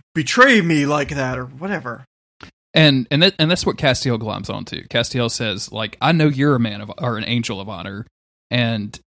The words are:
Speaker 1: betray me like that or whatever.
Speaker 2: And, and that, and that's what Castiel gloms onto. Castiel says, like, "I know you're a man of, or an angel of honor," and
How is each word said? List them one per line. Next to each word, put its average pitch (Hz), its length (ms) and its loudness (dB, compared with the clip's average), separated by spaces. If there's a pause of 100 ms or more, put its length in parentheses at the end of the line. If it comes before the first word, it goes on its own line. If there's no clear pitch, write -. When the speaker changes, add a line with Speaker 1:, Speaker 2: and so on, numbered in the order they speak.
(120)
Speaker 1:
betray 240 480 4
me 156 260 2
like 147 240 0
that 131 280 -4
or 127 60 -8
whatever. 131 600 -8 (720)
Speaker 2:
And, 139 360 4
and 147 120 4
that, 185 160 4
and 156 120 2
that's 175 140 0
what - 140 0
Castiel 123 420 0
gloms 101 320 -6
onto. - 360 -10
Castiel 120 420 0
says, 107 420 -4
like, 107 300 -8
"I 147 100 4
know 156 160 4
you're 139 260 4
a 120 60 2
man 104 220 -2
of, 104 160 -12
or 120 180 -2
an 110 80 -6
angel 113 360 -2
of 98 80 -12
honor," 98 380 -10 (440)
and 113 480 -2 (180)